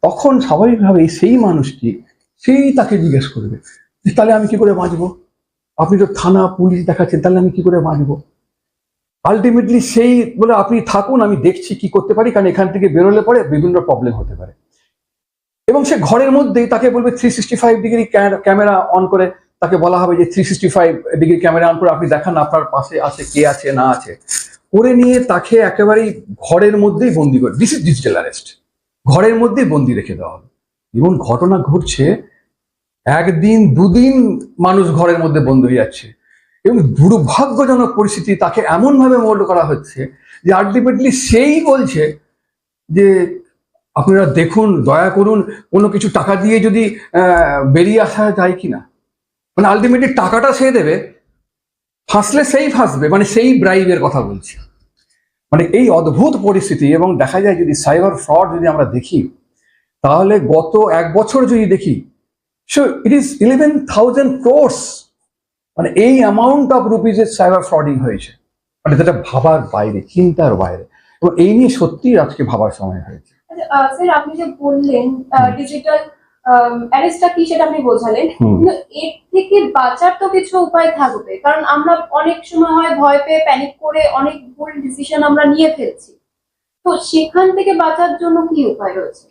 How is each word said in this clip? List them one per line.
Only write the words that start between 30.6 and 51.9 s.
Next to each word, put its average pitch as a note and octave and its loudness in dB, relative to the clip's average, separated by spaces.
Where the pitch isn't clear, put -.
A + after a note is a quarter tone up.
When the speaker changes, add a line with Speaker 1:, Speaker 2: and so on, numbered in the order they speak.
Speaker 1:
এবং E3+ 2
ঘটনা F3+ 0
ঘটছে, D#3 -2
একদিন E3+ 2
দুদিন A3+ 2
মানুষ F3+ 2
ঘরের E3 0
মধ্যে D#3 0
বন্ধ C3 2
হয়ে B2 2
যাচ্ছে G#2+ -4
এবং A#3 2
দুর্ভাগ্যজনক A3 2
পরিস্থিতি, G3+ -2
তাকে - -2
এমনভাবে B3+ 2
মোল্ড G#3+ 0
করা F3 0
হচ্ছে C3+ -6
যে F#3 4
ultimately B3 0
সেই D4 2
বলছে D#3+ 0
যে, F#3 2
"আপনারা F#3+ 2
দেখুন, E3 0
দয়া D#3+ 2
করুন, G3 0
কোনো G3+ 2
কিছু G3+ -2
টাকা G3 -2
দিয়ে G#3+ 2
যদি, G#3+ 0
আহ, E3+ 2
বেরিয়ে F3 4
আসা G#3+ 0
যায় F#3 0
কিনা।" B2+ -10
মানে G3 2
ultimately B3 0
টাকাটা A#3 0
সে C4 0
দেবে, F3+ -2